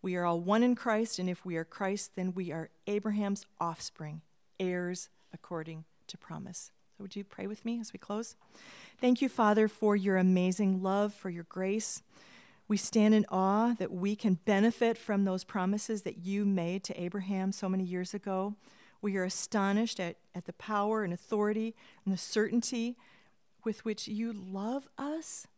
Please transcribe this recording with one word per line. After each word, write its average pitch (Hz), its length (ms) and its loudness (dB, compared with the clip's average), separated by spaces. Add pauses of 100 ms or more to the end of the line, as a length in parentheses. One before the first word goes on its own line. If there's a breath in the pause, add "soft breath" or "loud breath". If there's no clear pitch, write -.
We 185 120 -2
are 175 100 0
all 170 160 2
one 208 220 4
in 247 100 4
Christ, 226 460 0
and 180 100 -2
if 175 160 -6
we 175 120 -4
are 160 60 -2
Christ, 196 520 -4
then 185 180 -4
we 175 180 -6
are 160 200 -8 (160)
Abraham's 208 580 -2 (140)
offspring, 160 640 -6 (360)
heirs 180 500 -2 (220)
according 160 540 -10 (220)
to - 100 -16
promise. - 540 -12 (260)
So 202 60 -14
would 190 120 -12
you 202 80 -8
pray 196 220 -10
with 214 180 -8
me 233 160 -4
as 220 140 -10
we 190 60 -14
close? 214 360 -6 (640 loud breath)
Thank 247 240 4
you, 269 80 2
Father, 214 380 6
for 208 280 2
your 196 220 4
amazing 185 640 4
love, 202 320 2
for - 160 -10
your 170 140 -8
grace. 190 580 -2 (680 loud breath)
We 208 100 2
stand 214 360 6
in 214 160 6
awe 208 460 2
that - 160 -4
we 196 240 -2
can 185 280 2
benefit 226 540 4
from 202 260 0
those 185 200 0
promises 208 580 -2
that - 160 -8
you 196 280 -2
made 185 400 0
to - 140 -8
Abraham 190 520 -2
so 196 180 -4
many 190 140 0
years 180 320 -4
ago. 196 400 -4 (480 soft breath)
We 196 140 0
are 185 60 0
astonished 202 760 0
at, 175 180 -6 (160)
at 175 120 -10
the 180 80 -12
power 214 500 0
and 175 100 -2
authority 214 640 0 (280 loud breath)
and 196 80 0
the 185 60 0
certainty 233 800 0 (680 soft breath)
with 220 220 -6
which 214 220 -4
you 220 260 -4
love 202 640 -6
us. 302 480 -8 (120)